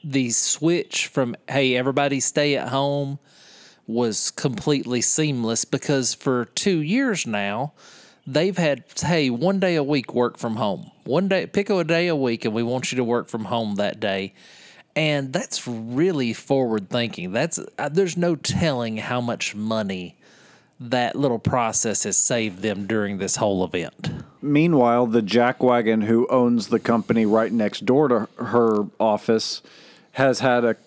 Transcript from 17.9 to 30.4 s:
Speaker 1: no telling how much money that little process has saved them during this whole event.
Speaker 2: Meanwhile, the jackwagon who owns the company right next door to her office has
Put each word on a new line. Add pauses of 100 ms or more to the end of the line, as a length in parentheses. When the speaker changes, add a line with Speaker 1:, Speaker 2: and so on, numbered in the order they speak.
Speaker 1:
no
telling
how
much
money (640)
that
little
process
has
saved
them
during
this
whole
event. (340)
Speaker 2:
Meanwhile,
the
jackwagon
who
owns
the
company
right
next
door
to (100)
her (140)
office (500)
has